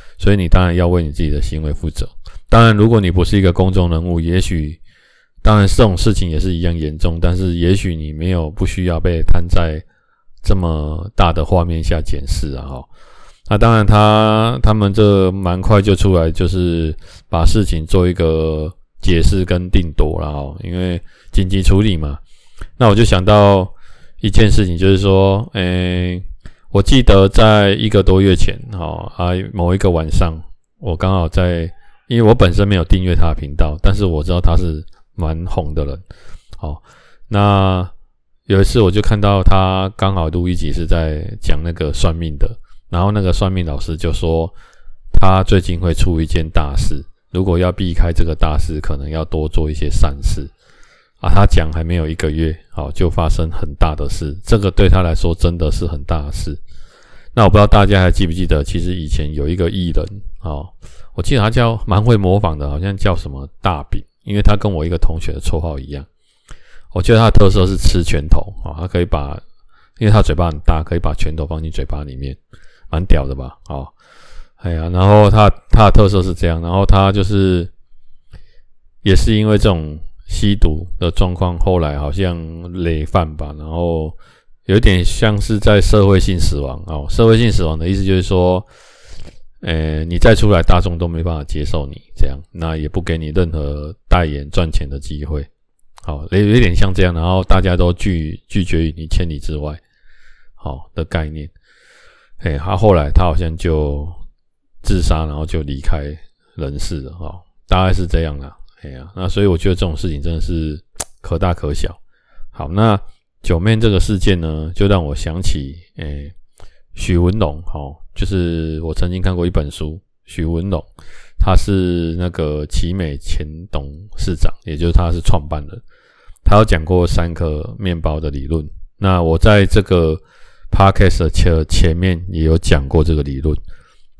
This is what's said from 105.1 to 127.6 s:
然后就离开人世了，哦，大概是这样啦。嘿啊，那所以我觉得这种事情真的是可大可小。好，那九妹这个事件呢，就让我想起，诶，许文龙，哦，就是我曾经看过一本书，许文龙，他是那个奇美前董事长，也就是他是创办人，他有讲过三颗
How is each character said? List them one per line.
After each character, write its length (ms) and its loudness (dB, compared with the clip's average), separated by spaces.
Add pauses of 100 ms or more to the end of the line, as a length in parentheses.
然 80 -10
后 120 -8
就 160 -6
离 180 -8
开 340 -2 (440)
人 200 -10
世 220 -6
了， 120 -14 (100)
哦， 180 -14 (300)
大 180 2
概 60 2
是 120 0
这 180 -2
样 140 -6
啦。 160 -16 (280)
嘿 140 -18
啊， 200 -20
那 140 -6
所 120 -2
以 40 2
我 120 2
觉 120 -2
得 60 0
这 40 -10
种 160 -4
事 140 -6
情 120 -8
真 120 -6
的 80 -4
是 360 -6 (440)
可 180 -6
大 140 0
可 200 -6
小。 240 -4 (540)
好， 160 -14
那 320 0 (420)
九 160 -2
妹 200 0
这 120 2
个 80 0
事 220 0
件 180 2
呢， 380 -8
就 140 2
让 160 2
我 100 -6
想 260 -8
起， 320 -2 (220)
诶， 340 -12 (640)
许 220 -2
文 220 2
龙， 240 -6 (100)
哦， 220 -12 (180)
就 120 -4
是 560 -4
我 120 -8
曾 160 -2
经 120 -6
看 120 0
过 140 -2
一 20 0
本 220 -4
书， 260 -10 (280)
许 200 -8
文 240 -4
龙， 140 -6 (560)
他 160 4
是 640 0
那 120 -4
个 380 -6
奇 260 -2
美 240 -8
前 280 -4 (260)
董 200 -8 (260)
事 180 -4
长， 180 2 (100)
也 140 -10
就 100 -2
是 40 0
他 200 2
是 100 -2
创 260 2
办 200 -8
人， 140 -18 (600)
他 140 6
有 60 6
讲 200 0
过 220 2
三 280 0
颗 440 -6